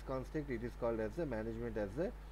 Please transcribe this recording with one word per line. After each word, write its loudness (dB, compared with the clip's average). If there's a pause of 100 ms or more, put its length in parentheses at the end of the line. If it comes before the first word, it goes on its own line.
context, 0
it 0
is -2
called 4
as 2
the 2
management 0
as 2 (100)
a 2 (200)